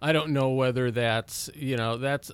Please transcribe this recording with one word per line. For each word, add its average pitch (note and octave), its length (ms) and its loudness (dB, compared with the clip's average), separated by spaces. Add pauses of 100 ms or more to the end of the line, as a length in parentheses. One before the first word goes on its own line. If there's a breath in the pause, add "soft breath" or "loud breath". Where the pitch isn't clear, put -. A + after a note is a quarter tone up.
I D3+ 120 0
don't D#3 180 2
know C3+ 200 4
whether B2+ 400 2
that's, A2+ 640 -2
you C3 220 -4
know, A#2 220 0
that's, C#3 360 -4